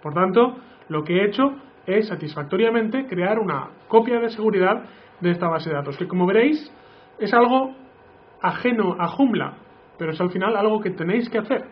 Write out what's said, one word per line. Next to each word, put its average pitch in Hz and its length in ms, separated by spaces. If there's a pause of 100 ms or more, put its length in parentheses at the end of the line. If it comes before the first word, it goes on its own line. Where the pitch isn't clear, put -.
Por 147 120
tanto, 190 400 (340)
lo 151 140
que 170 120
he 190 100
hecho 262 320 (280)
es 214 220
satisfactoriamente 220 1000
crear 190 340
una 156 300 (180)
copia 226 320
de 233 80
seguridad 214 560 (360)
de 175 120
esta 170 160
base 160 220
de 151 40
datos, 143 220
que 180 100
como 180 200
veréis 233 460 (460)
es 214 160
algo 247 400 (640)
ajeno 196 600
a 170 80
Joomla, 196 460 (440)
pero 160 140
es 160 80
al 180 100
final 190 240
algo 214 260
que 202 100
tenéis 190 380
que 226 100
hacer 214 340